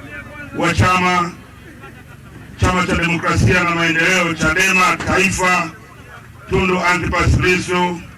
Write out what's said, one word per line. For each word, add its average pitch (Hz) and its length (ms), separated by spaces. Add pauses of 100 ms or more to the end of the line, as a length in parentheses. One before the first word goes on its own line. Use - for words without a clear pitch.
(580)
wa 170 160
chama, 180 580 (1300)
Chama 180 260
cha 185 80
Demokrasia 170 680
na 170 60
Maendeleo, 170 640
chadema 165 640
Taifa, 185 720 (800)
Tundu 185 360
Antipas 175 540
Lissu 180 640 (160)